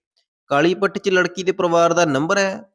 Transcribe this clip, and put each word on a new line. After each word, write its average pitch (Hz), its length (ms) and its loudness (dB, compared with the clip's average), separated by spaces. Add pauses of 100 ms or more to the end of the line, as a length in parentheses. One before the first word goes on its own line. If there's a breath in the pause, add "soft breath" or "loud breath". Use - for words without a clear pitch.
(500)
ਕਾਲੀ 156 240 2
ਪੱਟੀ 196 260 -4
'ਚ - 80 -2
ਲੜਕੀ 180 340 0
ਦੇ 180 100 -2
ਪਰਿਵਾਰ 170 400 2
ਦਾ 170 120 2
ਨੰਬਰ 160 340 0
ਹੈ, 196 220 -4 (140)